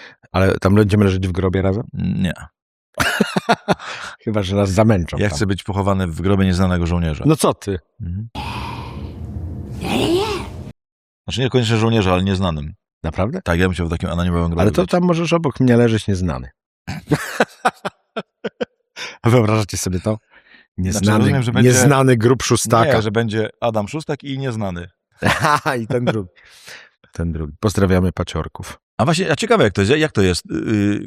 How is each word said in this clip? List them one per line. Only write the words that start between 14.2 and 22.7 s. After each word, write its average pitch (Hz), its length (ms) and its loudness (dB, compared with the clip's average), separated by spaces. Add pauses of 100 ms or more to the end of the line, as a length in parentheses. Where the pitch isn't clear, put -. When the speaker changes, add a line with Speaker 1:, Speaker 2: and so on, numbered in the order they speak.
Speaker 2:
grobie 85 140 0
Speaker 1:
Ale 104 80 4
to 175 120 0
Speaker 2:
być. 180 80 -2
Speaker 1:
tam 180 140 2
możesz 170 280 0
obok 165 280 0
mnie 123 160 6
leżeć 117 320 2
nieznany. 85 420 -4 (380)
<laughs> 147 100 -12 (2250)
A 117 80 2
wyobrażacie 110 460 2
sobie 92 240 -4
to? 107 100 -2
Speaker 2:
Znaczy, 107 80 -2 (600)
Speaker 1:
Nieznany, 101 400 2
Speaker 2:
rozumiem, - 240 2
że 113 100 -2
będzie 123 180 6
Speaker 1:
nieznany 131 460 6
grób 117 260 4
Szóstaka. 117 540 2